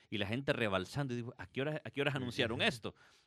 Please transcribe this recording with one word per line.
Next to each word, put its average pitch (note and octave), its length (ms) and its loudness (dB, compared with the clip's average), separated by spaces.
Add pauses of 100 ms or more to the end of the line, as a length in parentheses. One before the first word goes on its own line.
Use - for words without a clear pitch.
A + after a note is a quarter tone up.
(120)
y A2 80 -2
la G2+ 80 0
gente C#3 260 0
rebalsando. A2+ 600 0
Y A#2+ 40 -2
digo, A#2+ 220 -6
"¿a - 80 -12
qué - 140 -4
horas, D3+ 220 -2
a A#2+ 80 -10
qué C#3 100 0
horas C3+ 140 2
anunciaron B2+ 460 0
esto?" B2 340 0 (320)